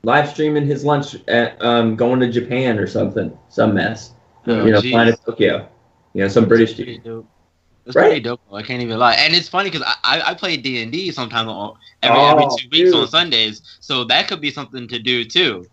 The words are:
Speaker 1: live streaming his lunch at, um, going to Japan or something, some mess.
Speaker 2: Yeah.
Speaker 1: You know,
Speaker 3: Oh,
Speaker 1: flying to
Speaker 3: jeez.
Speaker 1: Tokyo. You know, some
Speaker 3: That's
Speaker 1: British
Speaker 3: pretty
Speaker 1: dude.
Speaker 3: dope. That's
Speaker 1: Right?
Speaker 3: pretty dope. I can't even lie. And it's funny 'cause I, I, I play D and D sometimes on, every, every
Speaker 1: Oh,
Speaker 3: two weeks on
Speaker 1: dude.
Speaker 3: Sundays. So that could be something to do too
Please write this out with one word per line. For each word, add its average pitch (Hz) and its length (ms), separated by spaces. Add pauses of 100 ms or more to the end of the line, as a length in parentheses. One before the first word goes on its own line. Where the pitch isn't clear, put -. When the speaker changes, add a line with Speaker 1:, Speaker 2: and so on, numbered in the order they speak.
Speaker 1:
live 143 260
streaming 151 380
his 135 180
lunch 143 300 (140)
at, - 340
um, 117 320
going 123 240
to 123 100
Japan 120 480
or 98 120
something, 98 500 (120)
some 107 240
mess. 95 400 (320)
Speaker 2:
Yeah. 113 180
Speaker 1:
You 110 80
know, 104 60
Speaker 3:
Oh, 101 40
Speaker 1:
flying 117 300
to 113 40
Speaker 3:
jeez. - 80
Speaker 1:
Tokyo. - 440 (460)
You 98 80
know, 98 60
some 113 140
Speaker 3:
That's 101 60
Speaker 1:
British 113 260
Speaker 3:
pretty 117 220
Speaker 1:
dude. - 80
Speaker 3:
dope. 113 240 (560)
That's 127 100
Speaker 1:
Right? - 120
Speaker 3:
pretty 151 140
dope. 117 200 (120)
I 104 100
can't 123 200
even 113 160
lie. 120 160
And 156 180
it's 175 160
funny 190 220
'cause 156 160
I, 113 160
I, 151 280
I 180 40
play 170 220
D 123 260
and 113 80
D 170 220
sometimes 117 360
on, 101 280 (260)
every, 127 160
every 147 300
Speaker 1:
Oh, - 80
Speaker 3:
two 127 160
weeks 175 200
on 151 100
Speaker 1:
dude. 117 80
Speaker 3:
Sundays. 120 520 (160)
So 127 280
that 139 200
could 190 140
be 143 100
something 127 380
to 120 100
do 117 260
too 117 480